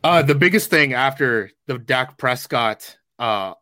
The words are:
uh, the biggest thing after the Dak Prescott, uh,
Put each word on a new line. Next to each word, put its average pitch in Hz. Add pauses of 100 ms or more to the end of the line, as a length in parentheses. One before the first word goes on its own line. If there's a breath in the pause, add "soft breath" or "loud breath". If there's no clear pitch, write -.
uh, 165
the 143
biggest 180
thing 147
after 127 (160)
the 127
Dak 127
Prescott, 123 (220)
uh, 101